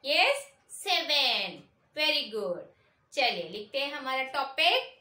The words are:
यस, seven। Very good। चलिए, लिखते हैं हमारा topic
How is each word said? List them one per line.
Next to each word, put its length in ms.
यस, 420
seven। 920
Very 280
good। 280
चलिए, 360
लिखते 300
हैं 140
हमारा 300
topic 800